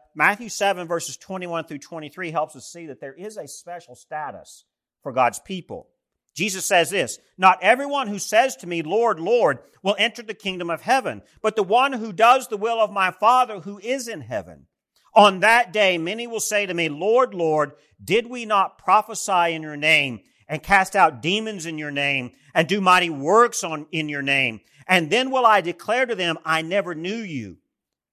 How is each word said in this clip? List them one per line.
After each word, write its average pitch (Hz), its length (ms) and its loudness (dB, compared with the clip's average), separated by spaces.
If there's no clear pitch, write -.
Matthew 202 360 0
seven, 185 360 -2
verses 160 300 -6
twenty-one 175 480 -8
through 156 140 -14
twenty-three 160 520 -12
helps 156 260 -4
us 127 140 -20
see 170 180 -18
that - 120 -16
there 139 140 -14
is 208 240 -16
a 151 100 -14
special 170 460 -18
status 131 720 -14
for 139 100 -10
God's 120 260 2
people. 165 500 -14
Jesus 190 320 -4
says 170 240 4
this, 170 280 -4
"Not 185 240 4
everyone 262 460 0
who 202 100 -8
says 240 380 2
to - 100 -18
me, 170 160 -4
'Lord, 202 360 0
Lord,' 175 420 2
will 202 160 0
enter 220 240 -2
the 214 120 -12
kingdom 180 340 -8
of 165 140 -6
heaven, 202 400 -2
but 214 160 -2
the 214 60 2
one 247 320 2
who 226 180 -8
does 233 360 4
the 214 100 -6
will 226 220 -2
of 208 120 0
my 190 200 2
Father 226 480 2
who 202 180 -14
is 233 300 -6
in 202 120 -10
heaven. 90 460 -10
On 196 260 8
that 226 340 4
day, 196 240 2
many 208 280 -6
will 226 140 -8
say 208 240 -2
to 185 80 -6
me, 170 160 -2
'Lord, 208 460 0
Lord, 151 380 0
did 220 260 -2
we 240 180 -12
not 202 320 0
prophesy 185 760 0
in 160 60 -8
your 151 160 -10
name 147 440 2
and 151 140 -8
cast 190 340 2
out 160 240 4
demons 202 460 -4
in 165 100 -8
your 151 140 -8
name 139 420 -2
and 160 120 2
do 202 140 -2
mighty 180 300 4
works 196 520 2
on, 156 300 -8
in 160 160 -4
your 147 140 -6
name?' 135 380 0
And 175 220 2
then 254 200 0
will 254 140 2
I 214 160 6
declare 208 460 -2
to 240 80 -6
them, 170 300 -2
'I 160 180 0
never 175 320 -4
knew 175 240 -8
you. 135 400 -10